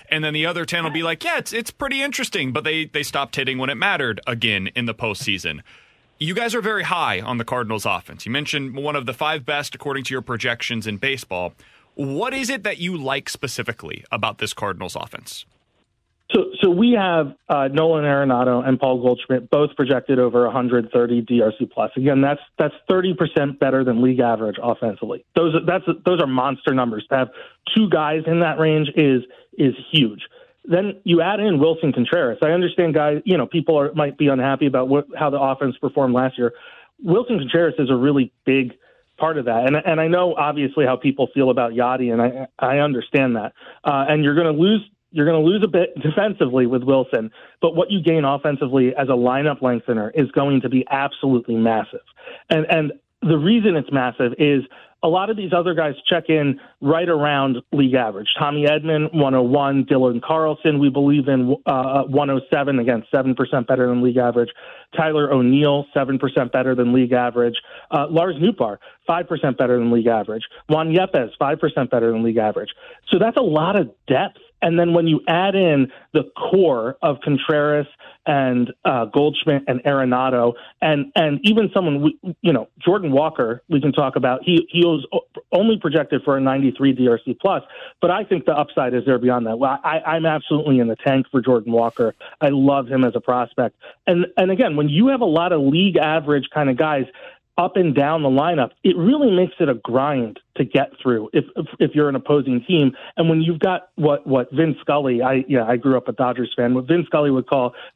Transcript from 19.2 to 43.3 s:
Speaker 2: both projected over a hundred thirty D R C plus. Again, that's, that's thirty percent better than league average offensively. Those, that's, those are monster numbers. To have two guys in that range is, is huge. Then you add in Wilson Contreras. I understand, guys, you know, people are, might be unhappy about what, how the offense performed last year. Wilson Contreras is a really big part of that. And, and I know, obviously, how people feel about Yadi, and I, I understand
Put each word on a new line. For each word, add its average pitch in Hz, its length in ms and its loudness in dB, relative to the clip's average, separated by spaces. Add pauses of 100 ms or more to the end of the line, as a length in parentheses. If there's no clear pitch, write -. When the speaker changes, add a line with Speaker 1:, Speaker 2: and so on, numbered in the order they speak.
Speaker 2:
both 147 260 0
projected 127 440 0
over 120 260 2
a 113 60 -2
hundred 120 400 -2
thirty 120 300 0
D 117 200 0
R 110 160 2
C 123 80 -4
plus. 110 320 -4
Again, 135 240 2
that's, 143 200 0 (180)
that's 147 160 -2 (120)
thirty 185 280 0
percent 147 440 -2
better 135 240 0
than 123 200 0
league 127 160 2
average 110 420 -2
offensively. 113 640 -6 (100)
Those, 165 200 2 (100)
that's, 175 200 -2 (200)
those 180 160 2
are 143 60 0
monster 131 480 -2
numbers. 117 340 -2
To 139 60 0
have 127 140 -2 (460)
two 220 140 4
guys 156 380 0
in 170 140 2
that 160 180 0
range 156 360 2
is, 135 280 2 (340)
is 135 160 2 (160)
huge. 113 320 0 (440)
Then 190 380 -2
you 170 160 2
add 196 200 0
in 202 180 0
Wilson 160 360 0
Contreras. 123 500 -2
I 156 80 2
understand, 170 420 0
guys, 151 320 0
you 180 100 2
know, 123 120 -2
people 160 320 0
are, 139 140 0
might 147 220 -2
be 151 120 0
unhappy 135 400 0
about 131 200 0
what, 143 200 0 (100)
how 147 140 -2
the 139 100 -2
offense 135 360 -2
performed 131 360 0
last 127 240 0
year. 120 160 -2 (500)
Wilson 220 360 0
Contreras 151 400 0
is 131 100 0
a 131 60 2
really 131 360 2 (140)
big 131 280 0 (440)
part 156 220 -2
of 120 60 -6
that. 117 200 0
And, 139 100 2
and 160 240 0
I 160 80 0
know, 175 280 0
obviously, 147 500 -2
how 127 100 0
people 135 380 -2
feel 131 160 2
about 120 220 0
Yadi, 123 420 0
and 117 80 2
I, 127 260 -2 (120)
I 135 200 0
understand 135 560 0